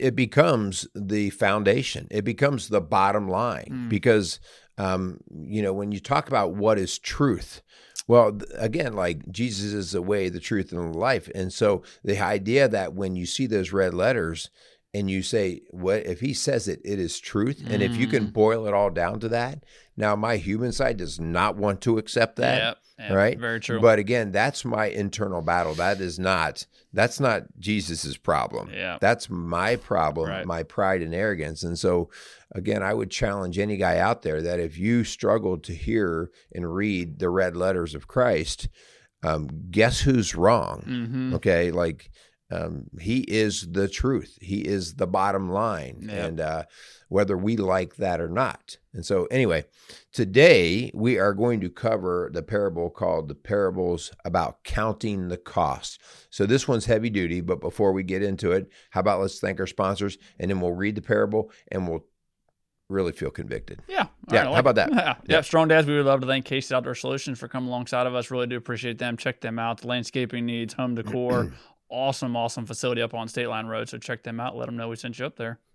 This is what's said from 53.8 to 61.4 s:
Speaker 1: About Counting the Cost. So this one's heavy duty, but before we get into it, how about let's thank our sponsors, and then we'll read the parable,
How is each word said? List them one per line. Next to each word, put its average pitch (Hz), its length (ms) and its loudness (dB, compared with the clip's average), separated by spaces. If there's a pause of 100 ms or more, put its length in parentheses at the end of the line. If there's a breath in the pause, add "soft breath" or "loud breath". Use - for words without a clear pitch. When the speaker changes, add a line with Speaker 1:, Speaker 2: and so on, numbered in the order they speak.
Speaker 1:
About 85 380 -2
Counting 104 640 -2
the 87 80 -4
Cost. - 600 -2 (300 loud breath)
So - 160 0
this 127 220 2
one's 117 180 0
heavy 113 240 2
duty, 90 320 0
but 87 200 -2
before 98 320 2
we 95 100 0
get 92 200 -2
into 95 280 0
it, 95 180 0 (220 soft breath)
how 95 80 0
about 95 220 2
let's 98 180 -4
thank 95 200 -2
our 92 80 -2
sponsors, 98 500 -2 (220 soft breath)
and 90 120 -2
then 95 100 0
we'll 87 120 0
read 101 220 -2
the 104 60 -6
parable, 107 500 0 (200 loud breath)